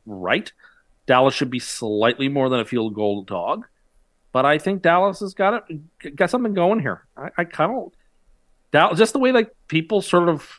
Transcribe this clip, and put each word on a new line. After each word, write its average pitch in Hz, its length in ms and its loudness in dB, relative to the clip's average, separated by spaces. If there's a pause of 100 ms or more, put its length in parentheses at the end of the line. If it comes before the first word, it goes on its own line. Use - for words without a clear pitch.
right. 98 440 -4 (540)
Dallas 131 300 4
should 131 160 -2
be 127 80 -6
slightly 117 680 -2
more 135 200 0
than 127 120 0
a 110 40 -4
field 110 300 -4
goal 101 260 -2
dog, 101 460 -6 (640)
but 131 120 0
I 147 140 4
think 190 240 -4
Dallas 185 380 2
has 190 160 -10
got 208 340 0
it, 151 460 -16
got 175 160 0
something 233 240 -2
going 190 240 2
here. 131 260 -6 (100)
I, 135 220 -14
I 175 60 0
kind 170 280 -2
of 254 200 -8 (800)
Dal-, 170 240 4
just 220 180 2
the 285 60 -2
way, 262 120 2
like, 226 220 2 (140)
people 165 340 -2
sort 175 260 2
of 156 320 -2